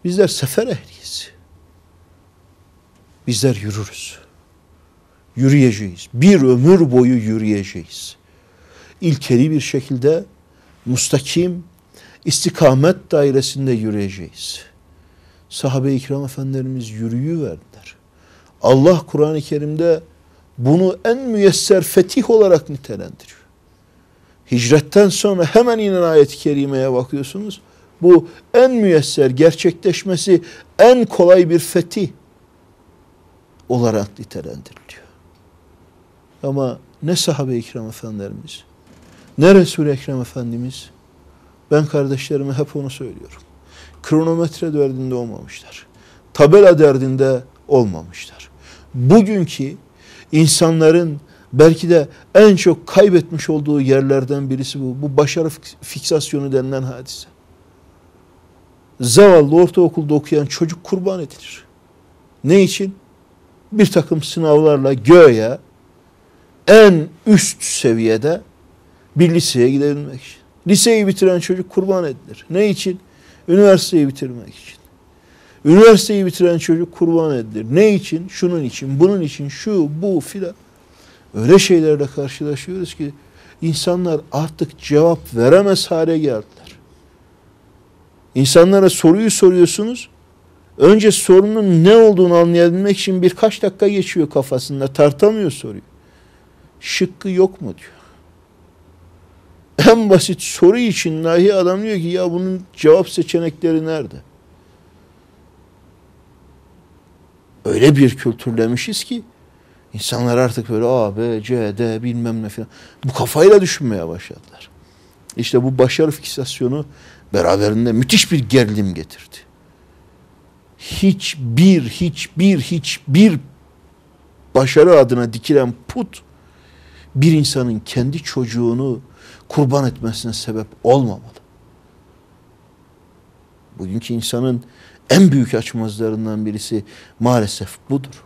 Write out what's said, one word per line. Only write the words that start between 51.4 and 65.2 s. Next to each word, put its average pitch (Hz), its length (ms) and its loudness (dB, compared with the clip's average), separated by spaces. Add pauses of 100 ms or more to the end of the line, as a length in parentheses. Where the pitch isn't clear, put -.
belki 160 360 4
de 160 180 2 (280)
en 208 200 8
çok - 320 0
kaybetmiş 180 600 2
olduğu 147 320 -2
yerlerden 135 680 -2
birisi 131 320 -8
bu. 127 200 -8
Bu 139 160 -4
başarı 151 300 -2
fik-, - 340 -14
fiksasyonu 143 720 -6
denilen 131 320 -4
hadise. 127 440 -14 (1700)
Zavallı 156 540 4
ortaokulda 170 580 0
okuyan 147 320 -2
çocuk 165 380 -8
kurban 190 360 -6
edilir. - 440 -18 (800)
Ne 190 200 4
için? 190 320 -4 (760)
Bir 208 200 2
takım 160 320 -2
sınavlarla 147 720 0
göğe 127 640 6 (1120)